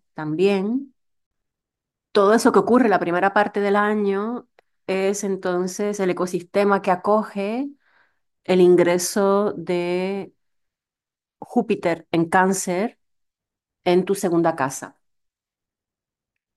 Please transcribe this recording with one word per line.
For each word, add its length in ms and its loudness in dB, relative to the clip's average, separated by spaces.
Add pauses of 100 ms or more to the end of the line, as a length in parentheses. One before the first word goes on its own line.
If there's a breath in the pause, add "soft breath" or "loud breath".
(140)
también, 800 -2 (1200)
todo 220 4
eso 180 4
que 80 4
ocurre 300 2
la 100 2
primera 340 0
parte 280 0
del 140 0
año 720 -2 (400)
es 360 -2
entonces 760 -4
el 120 0
ecosistema 720 0
que 100 -2
acoge 800 -2 (760)
el 160 4
ingreso 920 4
de 800 -4 (1080)
Júpiter 720 -4
en 180 0
Cáncer 720 0 (840)
en 200 4
tu 100 0
segunda 400 0
casa. 420 -6 (1600)